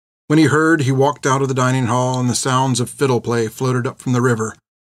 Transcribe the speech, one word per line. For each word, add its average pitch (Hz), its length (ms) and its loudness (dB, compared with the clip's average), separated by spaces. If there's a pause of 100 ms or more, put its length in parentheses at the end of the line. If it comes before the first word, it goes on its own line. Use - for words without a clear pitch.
(280)
When 151 100 4
he 160 60 6
heard, 156 380 2
he 131 100 0
walked 135 340 0
out 135 160 0
of 135 60 -2
the 131 60 -4
dining 127 320 0
hall, 127 340 -2
and 123 100 0
the 110 60 -2
sounds 131 420 0
of 120 100 -4
fiddle 131 320 0
play 117 280 -2
floated 127 400 -4
up - 100 -12
from 131 140 -4
the 123 100 0
river 113 320 0 (320)